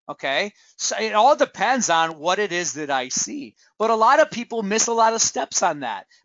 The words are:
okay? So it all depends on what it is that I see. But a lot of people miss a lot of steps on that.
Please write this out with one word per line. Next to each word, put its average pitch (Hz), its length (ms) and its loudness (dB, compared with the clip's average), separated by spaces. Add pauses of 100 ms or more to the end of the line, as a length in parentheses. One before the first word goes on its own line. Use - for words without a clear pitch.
okay? 147 440 -4 (240)
So - 220 -6
it 220 160 -4
all 240 200 6
depends 247 560 0
on 165 280 2
what 175 200 0
it 202 140 -2
is 170 220 -4
that 147 160 -6
I 131 180 0
see. - 480 -8 (220)
But 220 120 0
a 226 60 2
lot 233 240 4
of - 100 0
people 226 320 -6
miss 208 240 0
a 233 60 -4
lot 226 220 4
of 220 80 -2
steps - 400 -2
on 160 180 0
that. 110 260 -8 (180)